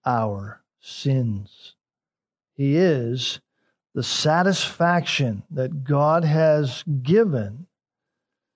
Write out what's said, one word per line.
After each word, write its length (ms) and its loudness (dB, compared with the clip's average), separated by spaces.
our 560 -2
sins. 920 -4
He 220 0
is 640 0
the 80 -2
satisfaction 1500 0
that 340 -4
God 400 2
has 600 2
given 640 0